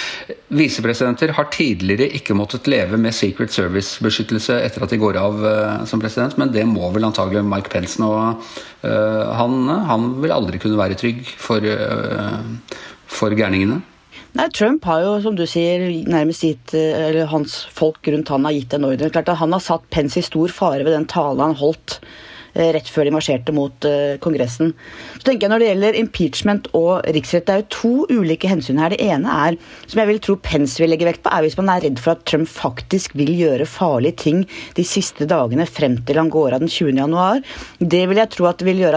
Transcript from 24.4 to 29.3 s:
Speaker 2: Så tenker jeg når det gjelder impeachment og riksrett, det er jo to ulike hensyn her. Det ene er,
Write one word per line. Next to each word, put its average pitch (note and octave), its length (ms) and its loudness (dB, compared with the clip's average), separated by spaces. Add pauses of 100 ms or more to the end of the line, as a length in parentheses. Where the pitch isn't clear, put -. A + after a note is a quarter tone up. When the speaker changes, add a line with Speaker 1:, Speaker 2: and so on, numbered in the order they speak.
Speaker 2:
Så - 60 -20
tenker B3+ 220 2
jeg G3+ 40 2
når A3+ 80 4
det A3+ 120 4
gjelder G3 280 2
impeachment G3+ 760 -2
og E3+ 320 2
riksrett, E3+ 420 0
det F#3+ 80 4
er G#3 80 2
jo - 60 -14
to B3 360 0 (100)
ulike F3 320 0
hensyn C#3+ 320 0
her. E3 100 2
Det G#3 120 -2
ene F#3 260 2
er, D#3+ 300 2 (300)